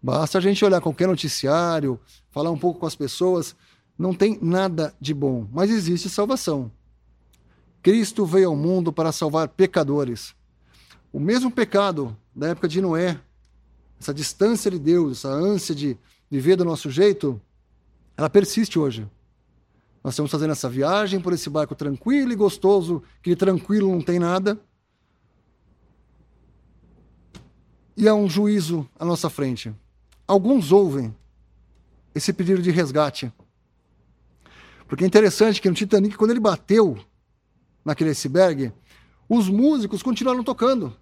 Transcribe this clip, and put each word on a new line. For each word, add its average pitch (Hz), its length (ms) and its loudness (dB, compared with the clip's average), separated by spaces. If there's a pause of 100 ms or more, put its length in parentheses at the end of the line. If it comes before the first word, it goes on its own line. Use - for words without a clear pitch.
Basta 151 360 -2
a - 20 2
gente 196 240 2
olhar 190 160 4
qualquer 165 260 -2
noticiário, 156 920 -2 (280)
falar 151 220 -4
um 160 80 -4
pouco 175 220 -2
com 170 60 -4
as 151 100 -6
pessoas. 175 580 -2 (420)
Não 185 160 -2
tem 202 300 0
nada 170 580 -2
de 147 140 -4
bom, 131 380 -2
mas 185 180 0
existe 175 400 -2
salvação. 180 640 -4 (1080)
Cristo 208 440 2
veio 180 240 4
ao 160 60 0
mundo 165 380 0
para 160 180 0
salvar 156 380 -2
pecadores. 143 880 -2 (760)
O 143 60 -10
mesmo 233 320 0
pecado 196 680 -2 (160)
da 147 180 -4
época 170 180 -4
de 160 120 -2
Noé, 170 400 -2 (800)
essa - 160 -8
distância 202 560 -2
de 180 80 -6
Deus, 151 400 0
essa 139 100 -8
ânsia 175 460 -2
de 139 240 -4 (320)
viver 143 240 2
do 180 100 0
nosso 165 280 -4
jeito, 165 500 0 (760)
ela 151 140 -2
persiste 202 480 2
hoje. 113 320 -4 (920)
Nós - 100 -6
estamos 147 160 -4
fazendo 156 220 -2
essa 131 160 -6
viagem 185 520 -2
por 175 120 -4
esse 165 180 -6
barco 151 240 -4
tranquilo 240 580 -2
e 226 40 -4
gostoso, 190 680 2 (180)
que 175 140 0
tranquilo 190 560 0
não 180 100 0
tem 175 200 -2
nada. 190 400 0 (3250)
E 202 100 2
há 214 80 6
um 208 160 2
juízo 175 680 0
à 156 80 -10
nossa 170 240 -2
frente. 123 460 -6 (500)
Alguns 196 460 2
ouvem 139 420 2 (1000)
esse 147 180 -2
pedido 185 300 0
de 180 80 2
resgate. 147 600 0 (1500)
Porque 147 160 -4
é 185 60 2
interessante 208 520 6
que 190 80 2
no 175 60 2
Titanic, 208 420 2
quando 214 140 4
ele 240 80 0
bateu 202 580 2 (880)
naquele 156 260 -2
iceberg, 143 600 0 (560)
os 220 200 2
músicos 214 560 0
continuaram 254 400 -2
tocando. 233 580 -2